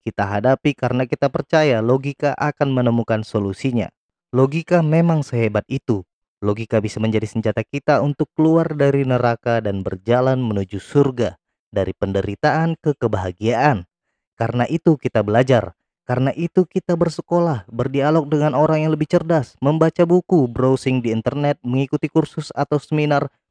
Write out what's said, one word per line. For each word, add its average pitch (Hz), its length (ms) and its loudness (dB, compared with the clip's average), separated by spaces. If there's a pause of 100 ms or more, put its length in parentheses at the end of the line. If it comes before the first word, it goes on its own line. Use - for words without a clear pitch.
kita 104 240 -4
hadapi 120 480 0
karena 123 320 -2
kita 143 240 -2
percaya 143 480 0
logika 135 640 0
akan 143 340 -2
menemukan 117 480 0
solusinya. 107 680 -4 (420)
Logika 156 480 2
memang 160 400 2
sehebat 110 480 -2
itu. 117 320 -2 (400)
Logika 107 400 -2
bisa 107 160 -6
menjadi 110 320 0
senjata 110 320 -2
kita 143 400 0
untuk 143 320 -2
keluar 160 400 2
dari 139 320 2
neraka 120 560 0
dan 98 240 -4
berjalan 123 560 0
menuju 101 400 -4
surga, 135 560 0 (320)
dari 95 240 -2
penderitaan 104 880 -2
ke 147 160 -2
kebahagiaan. 107 880 0 (480)
Karena 117 320 -2
itu 160 320 2
kita 113 240 -2
belajar, 110 560 0 (240)
karena 127 320 -2
itu 170 320 0
kita 175 320 -4
bersekolah, 165 720 -2
berdialog 139 560 0
dengan 147 320 0
orang 156 280 2
yang 160 80 0
lebih 151 120 -2
cerdas, 165 560 0
membaca 160 400 2
buku, 170 480 2
browsing 131 480 0
di 117 160 -2
internet, 139 480 -2
mengikuti 135 480 -2
kursus 156 440 -2
atau 143 280 -2
seminar, 151 480 0 (200)